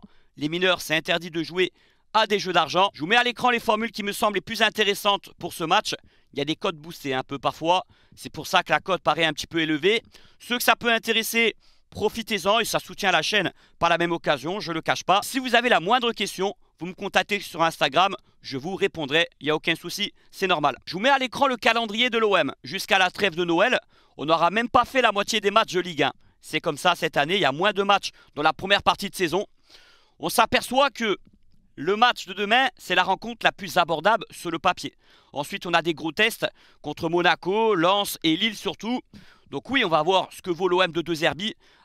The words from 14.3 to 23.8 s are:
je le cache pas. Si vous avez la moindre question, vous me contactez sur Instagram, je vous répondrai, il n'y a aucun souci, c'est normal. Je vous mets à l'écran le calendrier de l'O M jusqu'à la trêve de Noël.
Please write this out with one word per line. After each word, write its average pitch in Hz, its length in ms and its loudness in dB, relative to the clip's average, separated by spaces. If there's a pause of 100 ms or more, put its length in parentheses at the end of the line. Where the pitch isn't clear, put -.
je 165 120 -8
le 160 100 -6
cache 131 200 -2
pas. 196 200 2
Si - 160 -6
vous 254 160 0
avez 240 160 2
la 180 100 4
moindre 233 320 0
question, 196 420 -4 (240)
vous 156 80 -12
me 185 60 -10
contactez 196 480 -2
sur 165 220 -6
Instagram, 165 520 2 (280)
je 127 160 -10
vous 170 180 -8
répondrai, 160 500 0 (140)
il 147 40 -12
n'y 147 60 0
a 156 60 2
aucun 160 180 -2
souci, 175 380 -8 (180)
c'est - 160 -4
normal. 151 380 2
Je - 80 -12
vous 175 80 -6
mets 240 80 2
à 277 100 4
l'écran 254 280 -2
le 254 100 0
calendrier 226 540 0
de 233 80 0
l'O 208 180 4
M 139 160 2 (100)
jusqu'à 190 360 0
la 185 120 2
trêve 196 240 -2
de 175 100 -4
Noël. 185 360 2 (380)